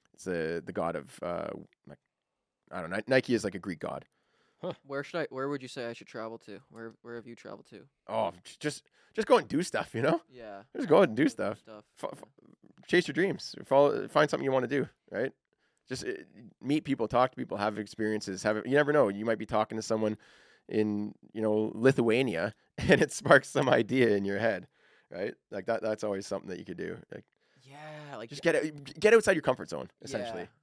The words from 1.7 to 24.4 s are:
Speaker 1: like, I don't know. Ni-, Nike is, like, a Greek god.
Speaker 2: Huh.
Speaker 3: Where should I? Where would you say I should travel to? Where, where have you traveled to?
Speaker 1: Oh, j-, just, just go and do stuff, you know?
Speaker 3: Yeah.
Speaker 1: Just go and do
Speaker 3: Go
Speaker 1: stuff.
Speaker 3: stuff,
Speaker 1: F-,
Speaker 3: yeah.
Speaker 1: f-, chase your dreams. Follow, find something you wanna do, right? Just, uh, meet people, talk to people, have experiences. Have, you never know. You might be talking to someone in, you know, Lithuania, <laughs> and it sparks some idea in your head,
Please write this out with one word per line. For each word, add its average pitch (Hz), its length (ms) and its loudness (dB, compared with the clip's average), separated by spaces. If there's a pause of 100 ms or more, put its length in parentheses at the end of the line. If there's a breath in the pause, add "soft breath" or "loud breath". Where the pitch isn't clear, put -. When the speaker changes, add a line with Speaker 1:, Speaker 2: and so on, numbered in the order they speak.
Speaker 1:
like, - 120 -20 (720)
I 92 120 -8
don't 82 80 -8
know. 95 60 -4
Ni-, 107 100 -4
Nike 131 280 2
is, 101 80 2
like, 98 120 -6
a 98 40 -8
Greek 87 200 -10
god. - 260 -10 (560)
Speaker 2:
Huh. 180 140 -8 (120)
Speaker 3:
Where 139 160 -6
should 165 180 -8
I? 147 100 -4
Where 131 180 -4
would 143 140 -6
you 127 60 -12
say 123 180 -10
I 117 80 -8
should - 140 -18
travel 113 320 -10
to? 104 200 -16 (100)
Where, 113 300 -14
where 117 140 -14
have 113 120 -14
you 117 80 -16
traveled 104 360 -16
to? 117 160 -20 (200)
Speaker 1:
Oh, 104 260 -2 (120)
j-, - 160 -20
just, 147 220 -8 (320 soft breath)
just 214 120 -4
go 254 120 8
and 123 100 -4
do 156 140 0
stuff, - 320 -6
you 117 80 -4
know? 311 180 2 (100)
Speaker 3:
Yeah. 110 340 -16 (120)
Speaker 1:
Just 262 140 -4
go 170 100 8
and 123 160 4
do 127 80 2
Speaker 3:
Go 269 60 4
Speaker 1:
stuff. 101 300 -6
Speaker 3:
stuff, 107 240 -20 (180)
Speaker 1:
F-, - 100 -6
Speaker 3:
yeah. - 80 -16
Speaker 1:
f-, - 680 -20
chase 175 220 2
your 139 60 -6
dreams. 180 400 -2 (100)
Follow, 139 440 4
find 151 200 4
something 139 160 -2
you 135 80 0
wanna 131 160 2
do, 135 180 0 (240)
right? 110 220 -4 (560)
Just, 127 160 -8
uh, 123 80 -4 (480)
meet 147 240 0
people, 131 240 0
talk 127 220 4
to - 60 -20
people, 113 200 -6
have 104 220 -2
experiences. 107 640 -4
Have, 107 140 2 (100)
you 127 80 0
never 147 180 4
know. 139 160 4
You 101 160 -4
might 113 140 0
be 110 80 -8
talking 110 320 -2
to 110 40 -6
someone 107 360 -2 (500 soft breath)
in, 107 460 -2 (180)
you 110 80 -8
know, 110 340 0
Lithuania, 117 800 2 (120)
<laughs> - 100 -20
and - 240 6
it 151 100 2
sparks - 380 6
some 135 220 2
idea 120 400 4
in 98 160 2
your 98 120 -2
head, 104 300 -2 (420 soft breath)